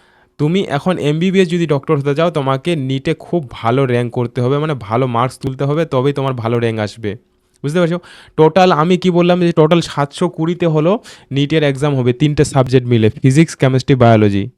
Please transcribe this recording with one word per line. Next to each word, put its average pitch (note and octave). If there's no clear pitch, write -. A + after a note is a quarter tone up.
তুমি E3
এখন D#3+
এমবিবিএস E3+
যদি E3+
ডক্টর D3
হতে C#3
চাও, E3
তোমাকে C#3
নিটে C3+
খুব D#3+
ভালো B2+
র‍্যাঙ্ক A#2+
করতে A#2+
হবে, C3
মানে D#3
ভালো A#2
মার্কস A#2+
তুলতে C3+
হবে, D3
তবেই C#3
তোমার C3+
ভালো A#2
র‍্যাঙ্ক A2+
আসবে, G#2
বুঝতে D3+
পারছো? F3
টোটাল F3
আমি E3+
কি F3+
বললাম F3
যে E3+
টোটাল D#3+
সাতশো D#3
কুড়িতে E3
হলো D#3+
নিটের C#3+
এক্সাম C#3+
হবে, B2
তিনটে D3
সাবজেক্ট B2+
মিলে, A2
ফিজিক্স, C#3
কেমিস্ট্রি, C3
বায়োলজি। G#2